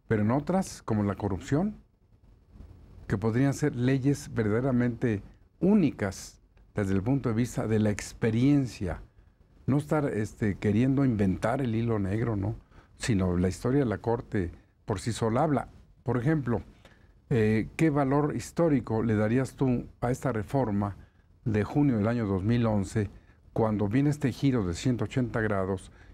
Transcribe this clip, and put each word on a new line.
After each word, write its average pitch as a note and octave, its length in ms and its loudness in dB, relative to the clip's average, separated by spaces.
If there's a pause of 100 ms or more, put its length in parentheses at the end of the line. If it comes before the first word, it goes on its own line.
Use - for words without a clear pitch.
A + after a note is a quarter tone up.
pero G#2+ 140 2
en G#2+ 80 2
otras, F3 520 -2
como G#2+ 220 0
la G2+ 100 0
corrupción, C3+ 640 -2 (1300)
que A2+ 120 -2
podrían A#2 360 2
ser D3 220 -2
leyes C3+ 560 0
verdaderamente A#2 920 0 (380)
únicas E3 800 0 (340)
desde G2 200 0
el F#2+ 80 2
punto B2 260 0
de A2 60 0
vista A#2+ 320 -2
de A2 120 2
la G#2+ 120 2
experiencia. A#2 1120 0 (640)
No C3 120 2
estar, D3 280 0
este, G#2+ 500 -2
queriendo B2+ 480 2
inventar G#2+ 580 0
el A#2 120 -2
hilo A2+ 240 0
negro, G#2 380 -2
¿no? G2+ 200 -4 (420)
Sino F#2 380 0
la F2+ 120 2
historia B2 320 0
de C3+ 60 2
la G2 120 -2
Corte A2+ 520 -2 (340)
por G2 160 -4
sí A2+ 120 -4
sola A#2 300 0
habla. D3 260 0 (340)
Por A#2+ 160 -2
ejemplo, B2 440 0 (680)
eh, A2 460 2
¿qué D#3+ 140 4
valor D3 460 2
histórico A#2+ 680 0
le A2+ 140 2
darías A2+ 380 0
tú B2+ 320 0 (140)
a A#2+ 100 0
esta B2+ 220 -2
reforma G#2+ 640 -2 (480)
de G#2 200 0
junio C#3+ 320 2
del G#2 120 2
año A#2 180 0
dos G2 160 0
mil A#2 240 2
once, G#2 440 0 (420)
cuando G#2+ 360 0
viene C#3 220 2
este C#3+ 220 0
giro B2 340 0
de F2 80 0
ciento A#2 300 0
ochenta A#2 360 -2
grados? G2 500 -2 (240)